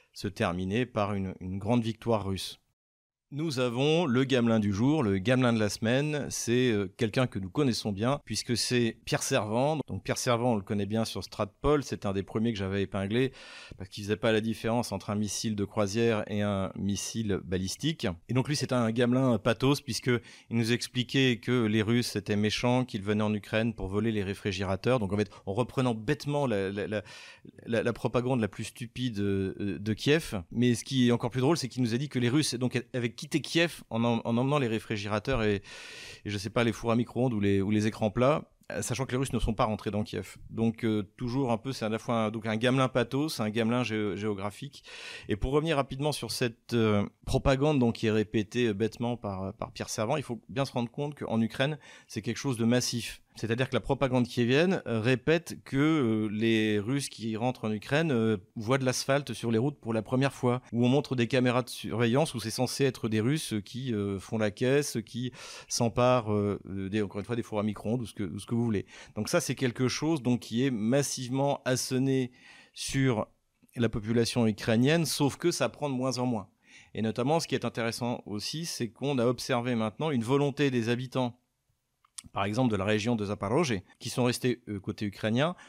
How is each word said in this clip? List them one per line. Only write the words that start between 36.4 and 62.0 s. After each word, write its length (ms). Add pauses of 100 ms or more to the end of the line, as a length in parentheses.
pas, 140
les 80
fours 180
à 60
micro-ondes 360
ou 60
les, 240
ou 80
les 160
écrans 240
plats, 400 (220)
euh, 100
sachant 240
que 60
les 60
Russes 140
ne 60
sont 160
pas 100
rentrés 280
dans 100
Kiev. 360 (120)
Donc, 340
euh, 200 (120)
toujours 360
un 40
peu, 140
c'est 140
à 40
la 120
fois 160
un, 160
donc 140
un 100
gamelin 320
pathos, 500
un 120
gamelin 340
gé-, 320
géographique. 640 (460)
Et 80
pour 160
revenir 240
rapidement 340
sur 220
cette, 420
euh, 320 (180)
propagande, 540
donc, 160
qui 140
est 20
répétée, 560
euh, 80
bêtement 420
par, 280
euh, 80
par 180
Pierre 180
Servant, 280
il 80
faut 240
bien 160
se 80
rendre 180
compte 240
qu'en 260
Ukraine, 380 (300)
c'est 140
quelque 160
chose 180
de 80
massif. 560 (140)
C'est-à-dire 360
que 40
la 60
propagande 480
kievienne, 580
euh, 140
répète 640
que, 120
euh, 540
les 480
Russes 300
qui 260
rentrent 300
en 80
Ukraine, 400
euh, 240 (200)
voient 200
de 80
l'asphalte 480
sur 180
les 60
routes 240
pour 140
la 80
première 320
fois, 260 (100)
où 140
on 60
montre 260
des 120
caméras 340
de 80
surveillance 640